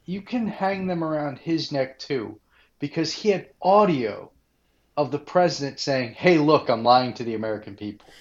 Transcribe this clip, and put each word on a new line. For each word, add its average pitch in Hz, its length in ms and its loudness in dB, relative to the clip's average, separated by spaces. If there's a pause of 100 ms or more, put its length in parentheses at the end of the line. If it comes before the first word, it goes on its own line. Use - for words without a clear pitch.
you 190 160 -8
can 233 260 -4
hang 190 400 -4
them 175 160 -2
around 147 360 -4
his 160 320 -4
neck 135 280 -4
too, 107 400 -6 (400)
because 151 340 -4
he - 160 -2
had 190 200 -2 (120)
audio 180 680 2 (640)
of 143 140 -2
the 143 80 -4
president 156 600 0
saying, 127 340 -2
"Hey, 175 240 4
look, 151 320 4
I'm 113 140 0
lying 123 320 6
to 123 80 -10
the 113 120 -4
American 107 400 -6
people." 104 320 -12 (140)